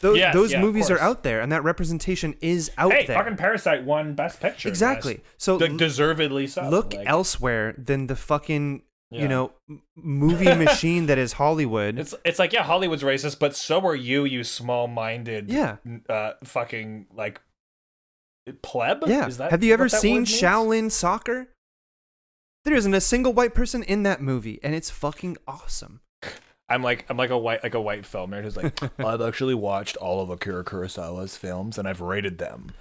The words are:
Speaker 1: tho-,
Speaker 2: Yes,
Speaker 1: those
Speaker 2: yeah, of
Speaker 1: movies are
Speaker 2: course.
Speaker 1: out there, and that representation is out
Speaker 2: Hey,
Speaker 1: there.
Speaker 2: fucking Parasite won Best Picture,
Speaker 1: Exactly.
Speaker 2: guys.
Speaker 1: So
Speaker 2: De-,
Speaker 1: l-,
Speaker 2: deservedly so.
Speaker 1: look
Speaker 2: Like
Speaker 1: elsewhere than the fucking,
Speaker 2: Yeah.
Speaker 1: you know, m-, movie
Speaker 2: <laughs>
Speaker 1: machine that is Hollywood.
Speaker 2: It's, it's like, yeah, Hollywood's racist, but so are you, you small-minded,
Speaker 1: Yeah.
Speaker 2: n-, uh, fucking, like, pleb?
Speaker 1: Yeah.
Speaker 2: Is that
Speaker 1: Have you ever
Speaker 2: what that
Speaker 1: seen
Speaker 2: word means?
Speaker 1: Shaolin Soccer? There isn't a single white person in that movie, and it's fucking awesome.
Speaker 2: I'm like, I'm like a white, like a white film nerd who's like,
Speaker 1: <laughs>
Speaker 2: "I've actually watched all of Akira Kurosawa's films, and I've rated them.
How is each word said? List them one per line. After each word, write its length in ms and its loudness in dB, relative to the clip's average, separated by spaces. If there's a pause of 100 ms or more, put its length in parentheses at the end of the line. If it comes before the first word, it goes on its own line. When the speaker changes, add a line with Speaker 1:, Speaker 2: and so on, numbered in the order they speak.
Speaker 1:
tho-, 140 6
Speaker 2:
Yes, 200 6
Speaker 1:
those 180 6
Speaker 2:
yeah, 60 2
of 60 4
Speaker 1:
movies 260 4
are 80 6
Speaker 2:
course. 40 2
Speaker 1:
out 220 2
there, 160 0
and 100 -2
that 140 2
representation 760 -2
is 380 -2
out 140 4
Speaker 2:
Hey, 140 4
Speaker 1:
there. 100 0
Speaker 2:
fucking 200 0
Parasite 480 0
won 300 -2
Best 260 -4
Picture, 280 -4
Speaker 1:
Exactly. 460 0
Speaker 2:
guys. 80 -12 (160)
Speaker 1:
So 200 2
Speaker 2:
De-, 100 4
Speaker 1:
l-, 80 -2
Speaker 2:
deservedly 720 2
so. 220 -4
Speaker 1:
look 260 2
Speaker 2:
Like 140 -6
Speaker 1:
elsewhere 680 0
than 300 -2
the 80 -4
fucking, 680 -2 (280)
Speaker 2:
Yeah. 120 -6
Speaker 1:
you 60 0
know, 240 0 (160)
m-, 140 -16 (140)
movie 580 4
Speaker 2:
<laughs> 0 -
Speaker 1:
machine 520 4
that 120 4
is 140 0
Hollywood. 640 0
Speaker 2:
It's, 160 -8 (100)
it's 140 -2
like, 140 2
yeah, 100 2
Hollywood's 400 0
racist, 380 0
but 160 2
so 280 2
are 120 2
you, 280 0
you 200 -2
small-minded, 1080 -4
Speaker 1:
Yeah. 340 0
Speaker 2:
n-, 240 -12
uh, 260 -2 (100)
fucking, 680 -8
like, 280 -10 (1200)
pleb? 460 -2
Speaker 1:
Yeah. 180 2
Speaker 2:
Is 120 -8
that 120 -6
Speaker 1:
Have 140 4
you 80 6
ever 140 6
Speaker 2:
what 40 2
that 100 2
Speaker 1:
seen 120 4 (100)
Speaker 2:
word 60 0
means? 120 0
Speaker 1:
Shaolin 520 2
Soccer? 560 -2 (1160)
There 100 4
isn't 200 4
a 60 4
single 340 2
white 200 2
person 280 2
in 220 0
that 180 2
movie, 400 -4
and 120 -2
it's 160 -6
fucking 460 -6 (100)
awesome. 540 -8 (680)
Speaker 2:
I'm 140 0
like, 280 -2
I'm 80 -4
like 120 0
a 60 2
white, 260 -2
like 120 -4
a 60 0
white 260 -6
film 240 -8
nerd 140 -8
who's 120 -6
like, 240 -4 (180)
Speaker 1:
<laughs> 20 -
Speaker 2:
"I've 200 -2
actually 340 -2
watched 440 -4
all 240 -2
of 80 -8
Akira 340 -6
Kurosawa's 720 -8
films, 420 -8
and 80 -6
I've 140 -6
rated 380 -4
them. 320 -10 (100)